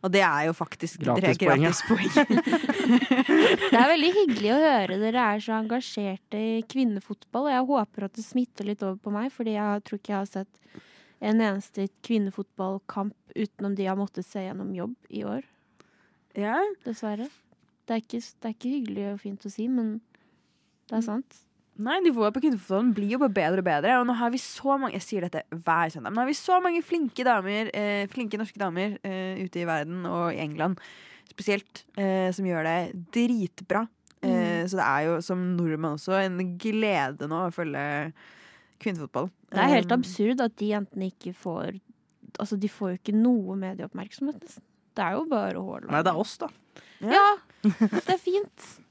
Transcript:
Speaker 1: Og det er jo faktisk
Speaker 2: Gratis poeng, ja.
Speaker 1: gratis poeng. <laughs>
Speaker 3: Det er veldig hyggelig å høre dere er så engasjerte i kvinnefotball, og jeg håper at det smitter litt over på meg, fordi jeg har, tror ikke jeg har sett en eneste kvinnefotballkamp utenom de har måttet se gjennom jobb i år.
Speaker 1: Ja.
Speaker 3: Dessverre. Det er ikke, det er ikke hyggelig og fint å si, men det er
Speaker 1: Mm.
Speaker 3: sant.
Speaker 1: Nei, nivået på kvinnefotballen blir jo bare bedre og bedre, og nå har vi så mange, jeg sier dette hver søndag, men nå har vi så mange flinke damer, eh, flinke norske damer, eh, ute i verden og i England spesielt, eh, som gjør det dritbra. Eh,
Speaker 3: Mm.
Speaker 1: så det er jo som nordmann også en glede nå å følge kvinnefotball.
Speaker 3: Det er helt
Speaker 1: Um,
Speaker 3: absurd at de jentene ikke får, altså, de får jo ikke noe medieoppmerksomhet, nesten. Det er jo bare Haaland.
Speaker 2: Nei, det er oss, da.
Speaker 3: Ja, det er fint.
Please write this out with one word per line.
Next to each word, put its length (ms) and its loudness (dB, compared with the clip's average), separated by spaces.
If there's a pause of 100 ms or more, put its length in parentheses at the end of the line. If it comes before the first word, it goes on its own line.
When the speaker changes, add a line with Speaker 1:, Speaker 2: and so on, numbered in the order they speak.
Speaker 1:
Og 80 0
det 120 6
er 240 2
jo 60 0
faktisk 460 -8
Speaker 2:
Gratis 380 2
poeng, 240 4
ja. 80 4
Speaker 1:
gratis 140 0
poeng. 260 2
<laughs> 1600 4
Speaker 3:
Det 80 6
er 120 8
veldig 240 4
hyggelig 360 4
å 80 4
høre 400 4
dere 220 2 (140)
er 40 -2
så 200 -4
engasjerte 800 -4
i 260 -2
kvinnefotball, 800 -2
og 80 2
jeg 160 2
håper 360 0
at 80 -8
det 120 -10
smitter 400 -4
litt 180 -4
over 140 -4
på 160 -6
meg, 180 -4
fordi 220 -4
jeg 80 -2
har, 240 0
tror 140 -8
ikke 140 -6
jeg 40 -2
har 80 -2
sett 560 -12 (400)
en 180 4
eneste 480 -2 (160)
kvinnefotballkamp 1080 -4 (220)
utenom 420 -4
de 80 -2
har 100 0
måttet 300 -4
se 140 -10
gjennom 360 -8
jobb 200 -6 (140)
i 140 -8
år. 200 -6 (920)
Speaker 1:
Ja. 220 -2 (280)
Speaker 3:
Dessverre. 440 -6 (580)
Det 80 -4
er 60 -2
ikke, 200 -8 (200)
det 80 -6
er 60 -8
ikke 180 -6
hyggelig 400 -4
og 80 -10
fint 240 -10
å 80 -8
si, 140 -4
men 320 -2 (880)
det 80 -2
er 40 0
Speaker 1:
Mm. 40 -2
Speaker 3:
sant. 360 -6 (360)
Speaker 1:
Nei, 220 0
nivået 340 4
på 80 -2
kvinnefotballen 540 2
blir 160 0
jo 80 0
bare 140 4
bedre 260 2
og 60 -2
bedre, 340 4
og 80 2
nå 80 2
har 160 0
vi 60 -2
så 420 -2
mange, 140 -4
jeg 80 -6
sier 200 -4
dette 200 -6 (100)
hver 400 0
søndag, 120 -12
men 100 -6
nå 100 0
har 40 0
vi 60 0
så 300 2
mange 180 0
flinke 440 -2
damer, 480 2
eh, 340 0
flinke 320 -6
norske 180 -8
damer, 460 -2
eh, 400 -6
ute 160 -8
i 60 -2
verden 400 -4
og 280 -2
i 60 -6
England 400 -2 (500)
spesielt, 540 -6 (140)
eh, 340 0
som 140 -4
gjør 180 0
det 480 -4
dritbra. 800 0 (340)
Eh, 400 2
Speaker 3:
Mm. 60 -
Speaker 1:
så 80 -2
det 100 2
er 180 2
jo 160 0
som 360 -2
nordmann 400 0
også 160 -4 (100)
en 340 -4
glede 720 -2
nå 160 -2
å 100 -2
følge 600 -4 (640)
kvinnefotball. 500 -6 (220)
Speaker 3:
Det 80 -2
er 160 4
helt 160 2
Speaker 1:
Um, 80 2
Speaker 3:
absurd 420 0
at 140 0
de 160 -2
jentene 400 -4
ikke 240 -12
får, 440 -8 (600)
altså, 180 -2
de 120 -2
får 260 -4
jo 80 -10
ikke 120 -2
noe 420 4
medieoppmerksomhet, 840 -8
nesten. 220 -20 (320)
Det 80 -2
er 80 0
jo 140 -2
bare 340 -2
Haaland. 320 -8
Speaker 2:
Nei, 120 2
det 100 2
er 40 -2
oss, 200 -4
da. 100 -8 (540)
Speaker 3:
Ja, 360 6 (240)
det 480 2
er 80 2
fint. 600 -4 (120)